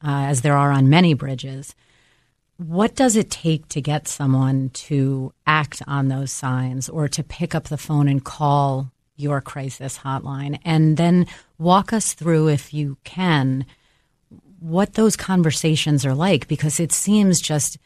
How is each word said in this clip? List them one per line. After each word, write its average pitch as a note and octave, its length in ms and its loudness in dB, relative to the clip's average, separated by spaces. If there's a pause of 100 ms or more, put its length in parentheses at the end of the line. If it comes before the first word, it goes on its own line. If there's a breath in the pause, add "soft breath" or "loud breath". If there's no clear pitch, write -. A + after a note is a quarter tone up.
uh, C#3 240 -2
as C#3 140 0
there C#3+ 160 2
are C#3+ 140 4
on C3+ 180 6
many E3 240 6
bridges. C3+ 600 -8 (840)
What F3 380 -2
does B3+ 200 4
it G#3+ 140 2
take D#3+ 400 -2
to D3+ 120 -6
get D3 260 -2
someone C3+ 640 0
to C3+ 640 -4 (120)
act D3+ 420 0
on C#3 200 -2
those C3+ 240 -4
signs B2+ 580 -4
or D3+ 200 -2
to - 140 -6
pick - 300 -8
up E3 120 -4
the D3+ 120 -8
phone C#3+ 300 0
and C#3 160 0
call C#3+ 680 0 (240)
your C#3+ 260 -4
crisis C3+ 580 -12
hotline? C#3 640 -8
And D#3 340 2
then E3+ 300 4 (300 loud breath)
walk F3+ 360 2
us A3 200 -2
through, D#3 360 2
if D3 240 -2
you C#3+ 300 -4
can, C3+ 600 0 (920 soft breath)
what F3 340 -2
those A3 220 2
conversations D#3 920 0
are C3 100 0
like, E3 320 0
because D3+ 320 -2
it E3+ 120 -2
seems G3 500 2
just - 440 -4